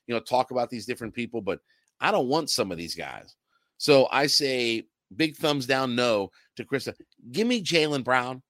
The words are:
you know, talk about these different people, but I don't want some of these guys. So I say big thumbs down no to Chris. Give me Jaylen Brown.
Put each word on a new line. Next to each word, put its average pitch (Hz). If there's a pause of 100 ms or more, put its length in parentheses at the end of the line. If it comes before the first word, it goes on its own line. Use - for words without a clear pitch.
you 120
know, 117
talk 127
about 123
these 110
different 117
people, 117
but 92 (400)
I 160
don't 165
want 147
some 101
of 82
these 82
guys. 69 (420)
So 135
I 139
say 127 (300)
big 151
thumbs 147
down 131
no 113 (260)
to 117
Chris. 131 (420)
Give 180
me 240
Jaylen 151
Brown. 127